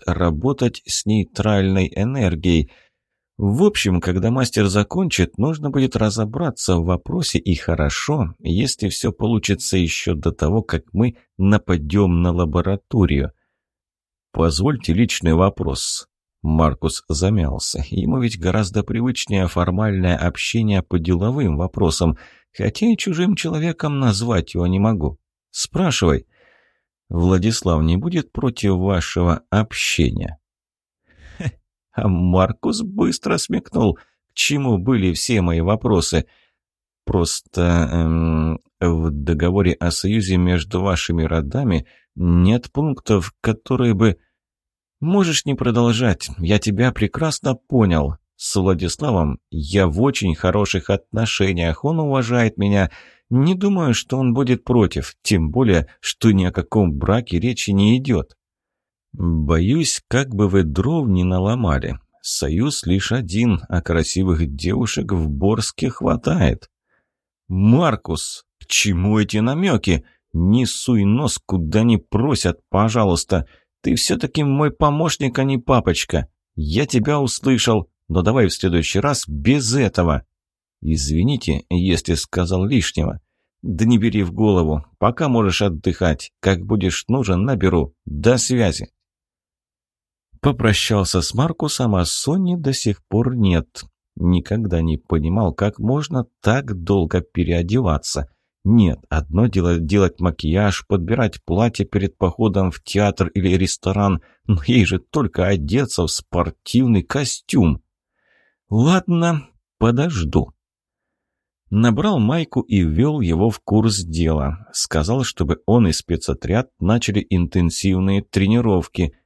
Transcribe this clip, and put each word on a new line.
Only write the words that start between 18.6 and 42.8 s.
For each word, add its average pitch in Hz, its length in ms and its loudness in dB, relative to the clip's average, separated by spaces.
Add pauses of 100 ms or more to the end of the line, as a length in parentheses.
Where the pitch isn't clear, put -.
привычнее 113 640 -2
формальное 92 720 0
общение 101 680 -2
по 90 160 -2
деловым 92 580 0
вопросам, 85 600 0 (380)
хотя 113 320 -2
и 226 100 4
чужим 180 380 -2
человеком 156 640 -4
назвать 110 540 0
его 87 140 -2
не 92 100 2
могу. 101 420 0 (320)
"Спрашивай". 110 760 0 (800)
"Владислав 90 720 0
не 82 140 2
будет 160 380 -4
против 107 420 -2
вашего 90 760 0
общения?" 82 880 -2 (1000)
Хе, 170 160 -8 (400)
а 110 160 -2
Маркус 92 720 2
быстро 196 560 -2
смекнул, - 580 -2
к - 380 -20
чему 135 440 0
были 95 360 2
все 107 280 0
мои 85 200 2
вопросы. 90 640 0 (800)
"Просто, - 560 -2 (300)
эм, 80 680 0 (220)
в 82 300 0
договоре 85 640 0
о 85 180 -2
союзе 95 460 0
между 90 440 0
вашими 85 420 -2
родами 82 640 -2 (300)
нет 90 560 2
пунктов, 127 720 -2